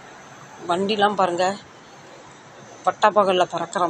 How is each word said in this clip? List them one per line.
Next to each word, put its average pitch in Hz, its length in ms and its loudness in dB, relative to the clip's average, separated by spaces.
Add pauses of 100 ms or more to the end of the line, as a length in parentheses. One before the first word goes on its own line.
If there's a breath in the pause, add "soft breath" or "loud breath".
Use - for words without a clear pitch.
(680)
வண்டிலாம் 202 520 0
பாருங்க, 180 240 0 (1400)
பட்டாப்பகல்ல 190 580 2 (100)
பறக்கிற 170 360 -4